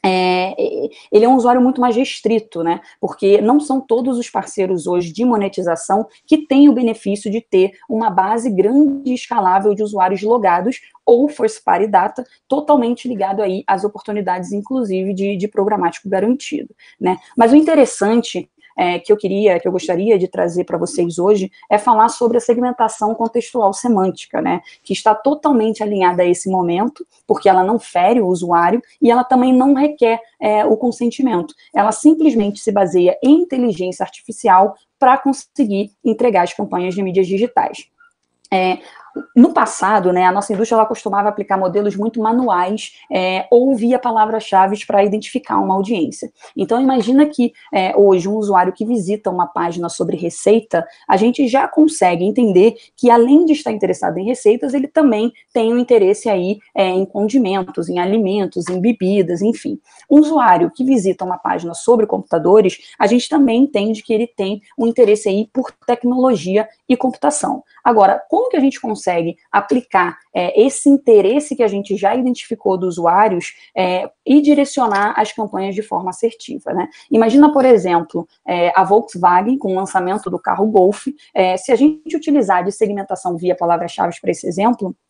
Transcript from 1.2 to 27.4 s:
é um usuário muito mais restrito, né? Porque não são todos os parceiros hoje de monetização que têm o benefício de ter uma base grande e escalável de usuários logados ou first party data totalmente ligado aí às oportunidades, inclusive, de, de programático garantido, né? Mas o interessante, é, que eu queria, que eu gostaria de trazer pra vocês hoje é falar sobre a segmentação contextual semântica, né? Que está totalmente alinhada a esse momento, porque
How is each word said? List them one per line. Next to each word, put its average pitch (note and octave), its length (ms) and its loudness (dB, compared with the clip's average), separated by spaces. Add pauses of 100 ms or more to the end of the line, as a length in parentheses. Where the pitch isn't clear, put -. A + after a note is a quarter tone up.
é - 20 2
um C4 80 4
usuário B3 260 2
muito B3+ 200 0
mais B3 120 0
restrito, G#3+ 680 -4
né? E3+ 160 -2 (220)
Porque G3+ 400 0
não B3 180 2
são C4+ 220 -4
todos B3 360 -2
os A#3+ 120 -8
parceiros F#3 580 -4
hoje F3 240 -4
de G#3+ 140 -4
monetização G3 800 -2 (180)
que D#4 120 2
têm D4 320 4
o B3 40 4
benefício A3 560 -4
de A3 120 -4
ter F#3+ 320 0 (160)
uma A3 200 -2
base G#3+ 400 0
grande C4+ 640 2
e - 20 -2
escalável G3+ 600 0
de G#3+ 80 -4
usuários F#3+ 380 -2
logados G#3 580 0 (260)
ou B3 220 4
first A3 380 -4
party F#3+ 220 0
data G3+ 360 0 (240)
totalmente C4 600 0
ligado G3 320 -4
aí F#3+ 260 -4
às F#3+ 160 -2
oportunidades, G3 720 -6
inclusive, G3+ 600 -4
de, G3 220 -4
de F#3+ 140 -6
programático G3 580 -4
garantido, G3+ 680 -4 (240)
né? - 200 -2 (180)
Mas A#3 160 4
o D4 60 8
interessante, A#3+ 920 0 (280)
é, F3 200 -2
que F3 140 -4
eu G#3 60 6
queria, G3 420 0
que F#3 80 -6
eu F3+ 60 -2
gostaria F#3+ 440 0
de F3+ 80 0
trazer F3 380 -4
pra F3 140 -6
vocês E3+ 420 -4
hoje F#3+ 320 0 (180)
é G#3 80 2
falar A3 300 4
sobre A#3 300 0
a - 20 2
segmentação A#3 760 -2
contextual A3+ 600 -2
semântica, G3 680 -4
né? F3 200 -4 (220)
Que G3 100 -6
está G#3+ 200 0
totalmente A3 680 -2
alinhada F#3 400 0
a - 20 2
esse F3+ 240 -2
momento, F#3 560 -2 (220)
porque G3+ 220 2